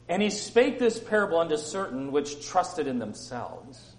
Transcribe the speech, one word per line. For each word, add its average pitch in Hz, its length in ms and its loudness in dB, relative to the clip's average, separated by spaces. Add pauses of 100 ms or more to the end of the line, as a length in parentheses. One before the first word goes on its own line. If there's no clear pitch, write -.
"And 180 120 2
he 208 80 4
spake 240 500 4
this 226 200 4
parable 202 400 2
unto 160 160 2
certain 143 560 -4
which 143 340 -2
trusted 170 420 0
in 127 120 -2
themselves 107 1000 -10